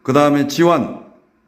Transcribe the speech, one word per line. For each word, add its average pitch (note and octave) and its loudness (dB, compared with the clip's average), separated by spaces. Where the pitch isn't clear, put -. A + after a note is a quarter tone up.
그 C3+ -6
다음에 C#3+ 2
지원, E3 -2